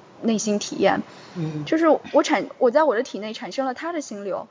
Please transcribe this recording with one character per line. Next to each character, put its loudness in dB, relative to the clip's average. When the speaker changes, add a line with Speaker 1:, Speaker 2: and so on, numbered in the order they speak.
Speaker 1:
内 2
心 0
体 -6
验。 4
Speaker 2:
嗯。 -4
Speaker 1:
就 0
是 4
我 6
产-， 0
我 4
在 4
我 2
的 0
体 -10
内 -8
产 -10
生 -4
了 -4
他 -8
的 -4
心 -10
流， -6